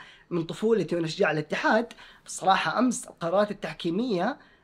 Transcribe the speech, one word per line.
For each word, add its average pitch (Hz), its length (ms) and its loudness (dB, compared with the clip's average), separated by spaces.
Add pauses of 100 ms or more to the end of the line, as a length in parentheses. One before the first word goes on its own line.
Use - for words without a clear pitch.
(300)
من 170 140 -2
طفولتي 180 520 0
ونشجع 160 340 0
الاتحاد. 185 560 2 (400)
بصراحه - 520 0
امس 240 280 0
القرارات 190 440 0
التحكيميه 196 880 -2 (260)